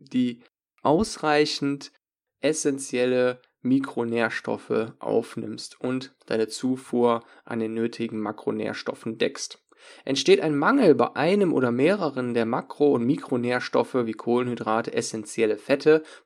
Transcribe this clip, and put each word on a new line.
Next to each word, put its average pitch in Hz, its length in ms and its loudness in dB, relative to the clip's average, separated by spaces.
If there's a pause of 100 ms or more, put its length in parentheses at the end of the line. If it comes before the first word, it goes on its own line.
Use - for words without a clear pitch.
die 123 360 -2 (420)
ausreichend 147 1080 0 (500)
essentielle 127 1000 0 (220)
Mikronährstoffe 117 1400 -2
aufnimmst 113 800 -6
und 127 340 -6 (120)
deine 110 220 -2
Zufuhr 120 760 -2 (220)
an 117 140 -6
den 110 120 -6
nötigen 113 480 -4
Makronährstoffen 107 960 -6
deckst. - 480 -4 (420)
Entsteht 135 340 4
ein 156 160 0
Mangel 190 380 6
bei 120 200 2
einem 175 380 2
oder 127 180 2
mehreren 135 640 0
der 117 140 2
Makro- 143 460 2
und 120 120 2
Mikronährstoffe 123 880 0
wie 117 180 0
Kohlenhydrate, 117 800 -2
essenzielle 110 640 -2
Fette, 151 440 2 (240)